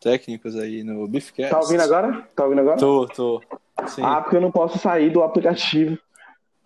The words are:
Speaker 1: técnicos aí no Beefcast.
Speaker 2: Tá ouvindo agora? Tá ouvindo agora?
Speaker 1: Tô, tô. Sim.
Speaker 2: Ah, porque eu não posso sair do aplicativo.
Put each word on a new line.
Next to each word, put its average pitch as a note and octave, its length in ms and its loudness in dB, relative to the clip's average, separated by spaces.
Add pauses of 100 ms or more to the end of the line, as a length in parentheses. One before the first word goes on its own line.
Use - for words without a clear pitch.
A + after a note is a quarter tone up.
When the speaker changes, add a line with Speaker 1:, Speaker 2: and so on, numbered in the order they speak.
Speaker 1:
técnicos A#2 560 -4
aí A2 260 -10
no G#2+ 240 -8
Beefcast. C3+ 440 -6
Speaker 2:
Tá D#3 80 2
ouvindo E3+ 220 2
agora? F#3 540 0
Tá D3 80 0
ouvindo C#3 180 2
agora? D3+ 160 2
Speaker 1:
Tô, C3+ 300 4
tô. A#2+ 340 -4 (460)
Sim. - 160 -10
Speaker 2:
Ah, D3 180 0
porque F3+ 140 0
eu F3 60 4
não F3+ 100 0
posso E3+ 260 0
sair F3 320 2
do E3 140 4
aplicativo. D#3+ 760 0 (680)